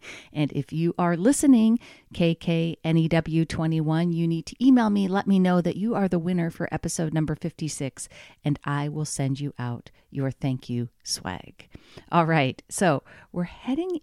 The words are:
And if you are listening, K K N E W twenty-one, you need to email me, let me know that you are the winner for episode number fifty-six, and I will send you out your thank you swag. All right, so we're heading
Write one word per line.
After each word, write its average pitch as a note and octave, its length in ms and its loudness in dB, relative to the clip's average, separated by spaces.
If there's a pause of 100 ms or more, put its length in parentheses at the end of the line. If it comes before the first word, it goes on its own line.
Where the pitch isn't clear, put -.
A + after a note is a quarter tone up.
(320)
And D3 220 -2
if - 180 -6
you E3 260 -2
are F3 200 2
listening, A#3 600 4 (340)
K E3 200 2
K E3 480 -2
N D#3+ 140 0
E E3 140 4
W E3 340 2
twenty-one, D#3+ 680 0
you E3+ 120 0
need E3 200 -2
to - 200 -6
email A#3+ 240 6
me, G3+ 200 0
let G3 180 0
me G3 100 4
know F3+ 220 4
that E3+ 160 -2
you G#3+ 200 -4
are G3 120 0
the F3 120 0
winner E3+ 300 -2
for - 240 -6
episode D#3+ 400 -4
number D#3 220 0
fifty-six, - 720 -8 (380)
and D3 180 2
I C#3+ 240 -4
will D3+ 160 -6
send C#3 380 -4
you C#3+ 180 -6
out A#2+ 320 -8 (180)
your C3+ 220 -4
thank C3 380 -6
you A#2+ 200 -6 (140)
swag. - 640 -10 (420)
All E3 160 2
right, D3+ 440 0
so D#3+ 340 2 (300)
we're F3+ 100 -4
heading D#4 600 -6